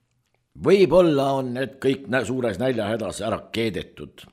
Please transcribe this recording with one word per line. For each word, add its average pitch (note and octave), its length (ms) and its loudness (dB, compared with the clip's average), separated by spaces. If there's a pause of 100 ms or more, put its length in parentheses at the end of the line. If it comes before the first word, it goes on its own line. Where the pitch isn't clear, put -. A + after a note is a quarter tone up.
(560)
Võib-olla D3+ 760 4
on C3 220 -2
need C3 240 -6
kõik C3+ 300 -2
nä-, B2 160 0
suures A#2 360 -2
näljahädas A2 640 -2
ära G#2 260 -4
keedetud F#2 840 -8